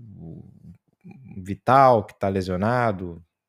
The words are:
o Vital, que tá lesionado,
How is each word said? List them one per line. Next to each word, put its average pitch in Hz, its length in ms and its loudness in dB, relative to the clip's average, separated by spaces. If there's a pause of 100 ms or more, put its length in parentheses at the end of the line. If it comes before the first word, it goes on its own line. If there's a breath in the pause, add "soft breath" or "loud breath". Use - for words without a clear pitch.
(180)
o 82 340 -20 (840)
Vital, 113 680 2
que - 160 -20
tá 98 80 -2
lesionado, 95 960 -4 (260)